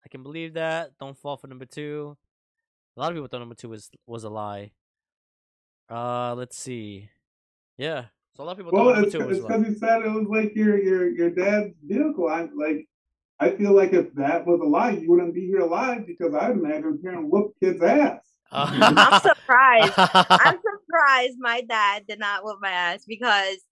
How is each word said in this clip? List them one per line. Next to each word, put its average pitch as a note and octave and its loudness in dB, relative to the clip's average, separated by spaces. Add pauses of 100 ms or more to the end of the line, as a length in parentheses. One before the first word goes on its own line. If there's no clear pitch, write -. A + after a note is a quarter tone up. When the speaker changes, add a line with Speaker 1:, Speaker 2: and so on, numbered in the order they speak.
Speaker 1:
I C3+ -20
can C3 -20
believe D#3+ -14
that. D#3+ -6
Don't C3+ -16
fall C#3+ -10
for C#3 -20
number C3 -18
two. D3 -12 (800)
A - -20
lot D#3 -4
of F3 -10
people C#3+ -10
thought B2 -12
number A#2 -16
two A#2 -16
was, A2 -16 (160)
was A#2 -12
a A2 -10
lie. G#2 -10 (1160)
Uh, A#2+ -6
let's B2 -14
see. G#2 -14 (680)
Yeah. C3+ -8 (300)
So C#3 -18
a - -14
lot F3 -12
of F#3 -14
people F3 -10
Speaker 2:
Well, A3 2
Speaker 1:
thought B3 6
number G#3 2
Speaker 2:
it's - -4
Speaker 1:
two D#3+ -4
Speaker 2:
'cause, C#3 -4
Speaker 1:
was F#3+ -2
a - -6
Speaker 2:
it's A3 -12
Speaker 1:
lie. A3+ -2
Speaker 2:
'cause A3 0
he G#3 -4
said A3+ 0
it A3 -4
was, G#3+ -4
like, G#3+ -2
your, G#3 2
your, F#3 0
your E3+ 0
dad's G3 -2 (120)
vehicle. C4+ -2
I, D#3+ -4
like, - -4 (520)
I G3+ 2
feel G3+ 2
like G3 6
if F3 2
that C#3+ -2
was E3+ 4
a D#3 -4
lie, D3 2
you E3 0
wouldn't F3 4
be F#3 -6
here F#3+ 0
alive G3+ -2
because E3+ -6
I E3+ -2
would G#3 0
imagine - -4
him F3 -8
whoop G#3 0
kids' F3+ 0
ass. C#4+ 2 (160)
Speaker 1:
<laughs> - -20
Speaker 3:
I'm F3+ 4
surprised. B3 4
Speaker 1:
<laughs> - 2
Speaker 3:
I'm F#3 4
surprised C#4+ 0
my B3 -4
dad G#3 -2
did G#3 -12
not G3+ -6
whoop G#3+ -10
my G3 -4
ass F3+ -4
because G3+ -2 (140)